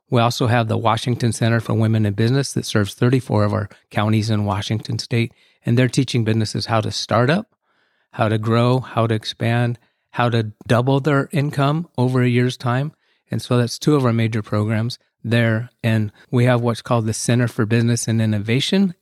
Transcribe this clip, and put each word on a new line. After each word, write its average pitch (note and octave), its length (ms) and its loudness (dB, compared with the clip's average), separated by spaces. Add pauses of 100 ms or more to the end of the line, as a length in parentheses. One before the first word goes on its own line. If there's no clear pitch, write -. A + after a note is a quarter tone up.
We B2 120 2
also A#2 260 0
have A#2 200 2
the G#2+ 100 0
Washington A2+ 540 0
Center A2+ 280 0
for A2+ 160 -4
Women A2 320 2
in G2+ 80 -2
Business A#2+ 380 0
that A#2 120 -4
serves G#2 300 -2
thirty-four B2 480 2
of G#2 100 0
our G#2 160 -4 (220)
counties A2 400 0
in G#2 140 0
Washington G#2+ 520 -4
state, A#2 360 -4 (300)
and A#2+ 140 2
they're B2+ 100 4
teaching B2+ 360 0
businesses A2 420 -2
how A2+ 160 2
to G#2+ 100 -4
start B2 380 0
up, F#3+ 240 -2 (600)
how A#2 140 0
to A2 120 0
grow, A#2 400 2
how A#2 260 -2
to A2+ 80 0
expand, A#2+ 640 -2 (340)
how B2 180 0
to A2+ 220 0 (160)
double C3 320 2
their C#3 320 0
income D3 640 -2
over B2+ 280 0
a B2 60 2
year's B2 280 0
time. B2+ 340 -2 (380)
And A2+ 100 -4
so B2 180 0
that's A#2+ 200 0
two D3+ 180 2
of C3+ 80 2
our A#2+ 100 2
major A2 280 0
programs A2 560 -2 (260)
there. A#2 460 0 (140)
And A2 280 0 (200)
we B2 140 2
have B2 160 2
what's A#2+ 200 -2
called A#2 240 0
the A2+ 80 -2
Center B2 340 0
for A2+ 200 -2
Business A#2 400 0
and A2+ 120 0
Innovation A2+ 840 0